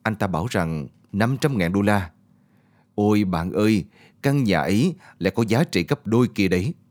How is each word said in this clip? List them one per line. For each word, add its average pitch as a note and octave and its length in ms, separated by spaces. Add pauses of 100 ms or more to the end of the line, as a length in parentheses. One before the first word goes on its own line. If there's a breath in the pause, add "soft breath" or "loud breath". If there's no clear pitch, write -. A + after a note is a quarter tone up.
Anh A2 120
ta G2+ 120
bảo F2 220
rằng D#2+ 380 (240)
năm A2+ 300
trăm C#3+ 160
ngàn F2 160
đô G2+ 80
la. G2+ 300 (840 soft breath)
Ôi G#2 280
bạn F2 280
ơi, G#2+ 340 (360 soft breath)
căn C#3+ 220
nhà F#2 160
ấy G#2+ 360 (240 loud breath)
lại F2+ 160
có A#2 120
giá A2+ 160
trị F2 240
gấp - 200
đôi A2+ 200
kia G2 200
đấy. F#2 260 (180)